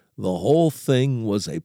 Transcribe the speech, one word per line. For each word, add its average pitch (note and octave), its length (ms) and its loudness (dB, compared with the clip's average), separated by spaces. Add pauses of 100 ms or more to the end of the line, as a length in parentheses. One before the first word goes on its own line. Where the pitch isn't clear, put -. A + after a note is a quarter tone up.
(180)
the F#2 200 -2
whole D3 320 4
thing C3 540 0
was G2+ 220 -2
a D#2 180 -8